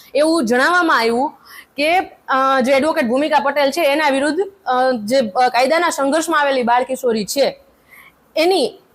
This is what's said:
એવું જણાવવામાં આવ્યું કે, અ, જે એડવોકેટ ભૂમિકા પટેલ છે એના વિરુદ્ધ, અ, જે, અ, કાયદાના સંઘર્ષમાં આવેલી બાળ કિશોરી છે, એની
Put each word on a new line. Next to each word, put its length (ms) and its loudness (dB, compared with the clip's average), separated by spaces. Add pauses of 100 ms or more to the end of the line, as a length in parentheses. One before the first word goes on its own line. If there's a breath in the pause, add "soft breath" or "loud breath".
(160 loud breath)
એવું 300 2
જણાવવામાં 540 2
આવ્યું 300 0 (480 loud breath)
કે, 220 0 (280)
અ, 340 2
જે 100 0
એડવોકેટ 340 0
ભૂમિકા 340 0
પટેલ 320 0
છે 100 -4
એના 280 2
વિરુદ્ધ, 300 0 (260)
અ, 260 0 (120)
જે, 140 0
અ, 320 0
કાયદાના 400 0
સંઘર્ષમાં 520 -2
આવેલી 220 0
બાળ 200 0
કિશોરી 420 -4
છે, 340 -2 (760 loud breath)
એની 440 0 (160)